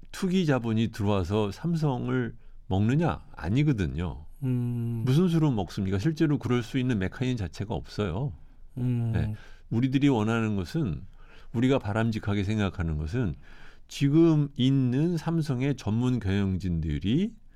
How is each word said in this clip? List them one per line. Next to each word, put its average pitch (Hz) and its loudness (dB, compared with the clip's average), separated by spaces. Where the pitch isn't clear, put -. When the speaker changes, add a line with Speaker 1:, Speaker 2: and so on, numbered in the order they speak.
Speaker 1:
투기 185 0
자본이 117 2
들어와서 101 0
삼성을 127 -2
먹느냐? 110 2
아니거든요. 90 0
Speaker 2:
음. 120 -2
Speaker 1:
무슨 156 4
수로 160 4
먹습니까? 98 -2
실제로 151 2
그럴 123 0
수 135 -4
있는 123 0
메커니즘 123 -2
자체가 95 -6
없어요. 101 -4
Speaker 2:
음. 120 0
Speaker 1:
네. 110 0
우리들이 131 2
원하는 110 2
것은, 95 -2
우리가 127 2
바람직하게 107 0
생각하는 92 0
것은 82 -2
지금 151 4
있는 135 2
삼성의 143 0
전문 120 0
경영진들이 92 0